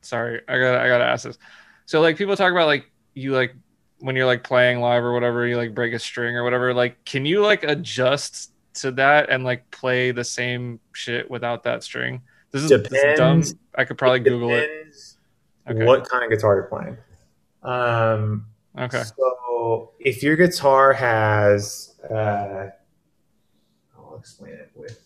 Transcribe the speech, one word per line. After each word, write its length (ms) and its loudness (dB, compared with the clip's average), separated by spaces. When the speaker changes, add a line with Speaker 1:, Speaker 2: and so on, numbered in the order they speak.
Speaker 1:
Sorry, 460 -6
I 100 -2
gotta, 220 2
I 80 0
gotta 160 4
ask 200 0
this. 140 -14
So, 140 2
like, 160 4
people 200 -2
talk 160 2
about, 140 4
like, 240 0
you, 180 -6
like, 220 0
when 160 -6
you're, 100 0
like, 180 0
playing 360 2
live 240 2
or 80 -2
whatever, 340 0
you, 100 -2
like, 180 -6
break 200 -4
a 40 -6
string 380 -6
or 80 -4
whatever. 300 0
Like, 300 -2
can 200 -6
you, 160 0
like, 240 2
adjust 880 -4
to 180 -6
that 380 4
and, 140 -2
like, 260 -6
play 420 -2
the 120 -6
same 560 -8
shit 380 -8
without 340 -6
that 180 -4
string? 400 -8
This 140 -6
is, 60 2
this 220 6
is 240 4
dumb. 240 6
Speaker 2:
Depends. 140 -4
Speaker 1:
I 100 0
could 140 -10
probably 220 4
Speaker 2:
It 40 -8
Speaker 1:
Google 300 2
it. 140 2
Speaker 2:
depends 480 -18
Speaker 1:
Okay. 140 0
Speaker 2:
what 240 4
kind 160 -2
of 60 -4
guitar 260 2
you're 80 -2
playing. 320 -12
Um, 840 -2
Speaker 1:
Okay. 260 -6
Speaker 2:
so 840 -4
if 240 -2
your 100 4
guitar 600 4
has, 1000 0
uh, 600 -4
I'll 220 -20
explain 360 -20
it 200 -20
with 320 -18